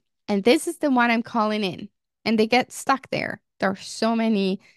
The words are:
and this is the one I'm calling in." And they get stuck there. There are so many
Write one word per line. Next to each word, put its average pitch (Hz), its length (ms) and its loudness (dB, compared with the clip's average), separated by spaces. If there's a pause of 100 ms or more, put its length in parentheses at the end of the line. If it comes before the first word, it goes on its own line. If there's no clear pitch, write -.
(280)
and 202 160 0
this 285 240 4
is 339 100 -8
the 302 140 0
one 240 180 2
I'm 233 140 0
calling 214 400 -2
in." 190 260 -6 (340)
And 220 160 2
they 220 80 4
get 247 240 2
stuck - 380 -4
there. - 320 -6 (180)
There 190 120 0
are 196 40 -6
so - 400 -4
many 202 440 0 (180)